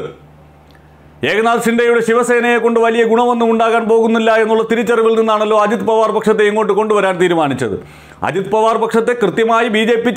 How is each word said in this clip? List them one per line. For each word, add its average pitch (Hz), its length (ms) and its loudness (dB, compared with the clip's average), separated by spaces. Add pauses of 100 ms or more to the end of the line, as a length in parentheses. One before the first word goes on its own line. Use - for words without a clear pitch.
(1300)
ഏകനാഥ് 226 360 0
ഷിൻഡെയുടെ 233 420 2
ശിവസേനയെ 240 560 2
കൊണ്ട് 233 220 0
വലിയ 233 240 0
ഗുണമൊന്നും 233 420 2
ഉണ്ടാകാൻ 226 300 0 (100)
പോകുന്നില്ല 226 380 2 (120)
എന്നുള്ള 220 280 0
തിരിച്ചറിവിൽ 226 500 0
നിന്നാണല്ലോ 214 360 0 (100)
അജിത് 202 240 -4
പവാർ 220 260 0
പക്ഷത്തെ 208 320 0
ഇങ്ങോട്ട് 208 320 0
കൊണ്ടുവരാൻ 208 420 0
തീരുമാനിച്ചത്. 139 540 0 (520)
അജിത് 185 260 -6
പവാർ 220 280 2
പക്ഷത്തെ 226 300 -2 (100)
കൃത്യമായി 226 540 0
ബി 220 140 0
ജെ 240 120 2
പി 240 140 0